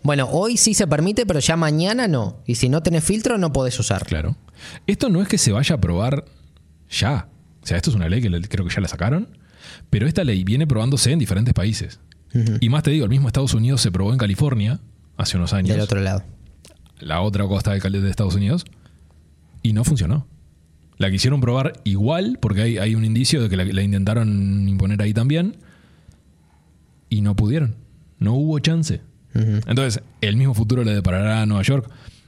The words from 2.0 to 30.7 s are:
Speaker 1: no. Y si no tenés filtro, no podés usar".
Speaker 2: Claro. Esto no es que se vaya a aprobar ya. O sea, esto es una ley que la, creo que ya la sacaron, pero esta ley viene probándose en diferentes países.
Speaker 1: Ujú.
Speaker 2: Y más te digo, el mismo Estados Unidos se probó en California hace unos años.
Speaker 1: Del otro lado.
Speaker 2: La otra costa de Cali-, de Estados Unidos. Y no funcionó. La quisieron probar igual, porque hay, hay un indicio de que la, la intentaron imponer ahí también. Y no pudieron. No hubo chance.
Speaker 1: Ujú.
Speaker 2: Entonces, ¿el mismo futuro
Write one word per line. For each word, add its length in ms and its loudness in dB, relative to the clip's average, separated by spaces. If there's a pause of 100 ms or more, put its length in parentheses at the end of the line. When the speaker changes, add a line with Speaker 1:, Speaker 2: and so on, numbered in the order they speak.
Speaker 1:
no. 380 -2
Y 100 -2
si 140 0
no 140 0
tenés 200 2
filtro, 340 0
no 140 0
podés 280 -2
usar". 260 -2
Speaker 2:
Claro. 320 -4 (500)
Esto 220 0
no 120 2
es 60 0
que 100 0
se 140 2
vaya 240 0
a 40 -2
aprobar 440 0 (640)
ya. 380 -2 (340)
O 40 -20
sea, 100 -2
esto 140 0
es 80 2
una 100 0
ley 140 0
que 80 0
la, 100 0
creo 260 -4
que 80 -6
ya 60 -2
la 80 -2
sacaron, 500 -2 (520)
pero 180 2
esta 160 0
ley 220 0
viene 220 0
probándose 440 0
en 80 2
diferentes 340 0
países. 460 -2 (340)
Speaker 1:
Ujú. 280 0
Speaker 2:
Y 80 4
más 140 2
te 80 2
digo, 120 2
el 60 0
mismo 180 2
Estados 260 0
Unidos 280 2
se 100 0
probó 220 0
en 60 0
California 600 0 (380)
hace 180 -4
unos 180 0
años. 160 2
Speaker 1:
Del 120 2
otro 180 -2
lado. 240 -2 (760)
Speaker 2:
La 200 -4
otra 260 0
costa 280 0
de 80 -2
Cali-, 180 -2
de 100 0
Estados 260 -2
Unidos. 280 0 (1000)
Y 100 2
no 100 2
funcionó. 440 0 (720)
La 120 -2
quisieron 320 0
probar 320 0 (100)
igual, 560 0
porque 220 0
hay, 160 0
hay 180 0
un 80 0
indicio 380 2
de 80 0
que 80 0
la, 80 0
la 160 -2
intentaron 880 0
imponer 320 0
ahí 120 0
también. 440 0 (1500)
Y 120 0
no 140 0
pudieron. 400 0 (440)
No 140 2
hubo 260 0
chance. 420 0 (340)
Speaker 1:
Ujú. 320 0
Speaker 2:
Entonces, 340 -2 (200)
¿el 160 0
mismo 160 2
futuro 300 0